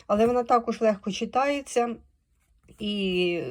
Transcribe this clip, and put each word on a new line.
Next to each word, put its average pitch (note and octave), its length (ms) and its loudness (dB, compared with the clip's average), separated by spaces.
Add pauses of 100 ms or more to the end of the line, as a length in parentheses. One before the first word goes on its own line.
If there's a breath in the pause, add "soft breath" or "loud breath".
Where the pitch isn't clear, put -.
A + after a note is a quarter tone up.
але G#3+ 200 4
вона B3 160 2
також A#3 380 0
легко G#3+ 300 0
читається, A#3+ 840 -2 (840)
і F3+ 720 -2